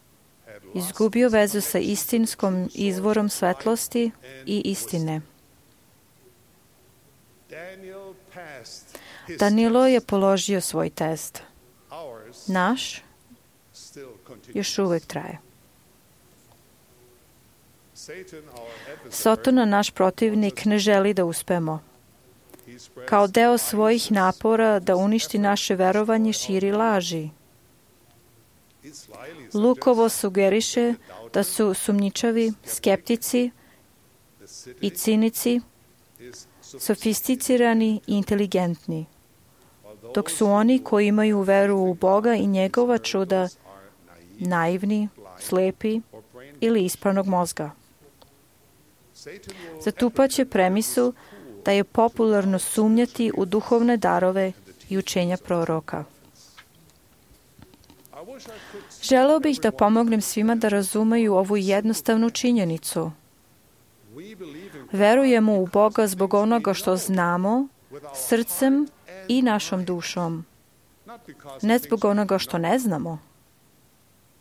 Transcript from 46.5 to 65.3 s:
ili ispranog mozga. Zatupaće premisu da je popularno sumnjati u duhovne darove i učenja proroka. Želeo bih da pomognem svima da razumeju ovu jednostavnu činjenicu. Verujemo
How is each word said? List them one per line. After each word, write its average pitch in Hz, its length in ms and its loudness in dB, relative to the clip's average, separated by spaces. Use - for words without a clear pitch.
ili 226 240 2
ispranog 190 420 -2
mozga. 175 440 -2
Zatupaće 262 600 2
premisu 220 680 0
da 196 80 0
je 202 120 2
popularno 214 720 2
sumnjati 220 800 0
u 190 80 0
duhovne 233 520 2
darove 185 560 0
i 190 100 -4
učenja 185 380 -2
proroka. 165 680 -4
Želeo 269 380 6
bih 294 200 0
da 214 120 2
pomognem 220 480 2
svima 220 340 0
da 226 140 0
razumeju 214 680 2
ovu 196 220 2
jednostavnu 220 720 0
činjenicu. 175 800 -2
Verujemo 220 600 4